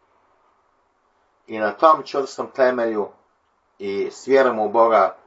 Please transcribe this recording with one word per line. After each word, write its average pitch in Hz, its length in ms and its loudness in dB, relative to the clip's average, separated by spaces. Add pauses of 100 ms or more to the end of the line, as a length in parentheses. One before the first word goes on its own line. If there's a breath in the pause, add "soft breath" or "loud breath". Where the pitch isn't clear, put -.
(1500)
i 110 120 -10
na 104 120 -2
tom 156 320 2
čvrstom 135 520 -8
temelju 117 520 -2 (720)
i 98 320 -6
s - 160 -20
vjerom 127 320 2
u 104 100 -2
Boga 110 460 2 (120)